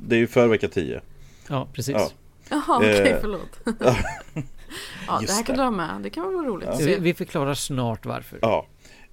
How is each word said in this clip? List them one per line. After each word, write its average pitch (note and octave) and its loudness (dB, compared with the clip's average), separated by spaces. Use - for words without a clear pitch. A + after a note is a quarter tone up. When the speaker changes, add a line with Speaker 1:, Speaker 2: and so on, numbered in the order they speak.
Speaker 1:
det A#2 2
är A#2 6
ju A#2 4
för A#2+ 6
vecka G#2+ 4
tio. C2+ -2
Speaker 2:
Ja, C3+ -2
precis. G2+ -4
Speaker 1:
Ja. G2 2
Speaker 3:
Jaha, D4 2
okej, G#3+ 6
Speaker 1:
Eh. - 2
Speaker 3:
förlåt. - -6
Speaker 1:
<laughs> A3+ -2
Ja. B2 6
Speaker 3:
Ja, E3+ 0
det - -4
Speaker 1:
Just F3+ -2
Speaker 3:
här A3+ 0
kan B3+ -2
Speaker 1:
det. C4 0
Speaker 3:
du - 2
ha B3 2
med. F#3+ -4
Det G3+ -8
kan F#4 -6
vara E4 -4
roligt G3 -6
att A2 0
Speaker 1:
Ja. D3+ 2
Speaker 3:
se. D#3 4
Speaker 2:
Vi, F#3 0
vi E3+ 2
förklarar C#3+ -2
snart B2 -4
varför. B2 -8
Speaker 1:
Ja. G#2 2